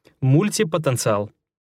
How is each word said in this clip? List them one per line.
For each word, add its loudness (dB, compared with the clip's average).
мультипотенциал. 0